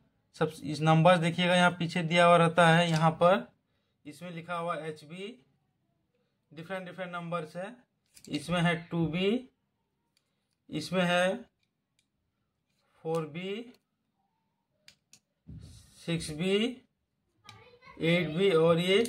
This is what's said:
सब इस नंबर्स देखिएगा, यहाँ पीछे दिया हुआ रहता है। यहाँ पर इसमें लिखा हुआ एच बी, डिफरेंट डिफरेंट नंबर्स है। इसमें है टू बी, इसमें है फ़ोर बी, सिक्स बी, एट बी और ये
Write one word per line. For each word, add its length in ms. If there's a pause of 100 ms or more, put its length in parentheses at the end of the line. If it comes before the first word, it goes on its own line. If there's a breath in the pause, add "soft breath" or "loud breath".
(360)
सब 160 (120)
इस 160
नंबर्स 400
देखिएगा, 340
यहाँ 180
पीछे 300
दिया 240
हुआ 100
रहता 320
है। 220
यहाँ 220
पर 340 (580)
इसमें 260
लिखा 240
हुआ 240
एच 260
बी, 220 (1300)
डिफरेंट 340
डिफरेंट 260
नंबर्स 440
है। 180 (560)
इसमें 300
है 140 (100)
टू 240
बी, 200 (1400)
इसमें 340
है 320 (1700)
फ़ोर 240
बी, 460 (2250)
सिक्स 340
बी, 240 (1500)
एट 280
बी 220
और 280
ये 280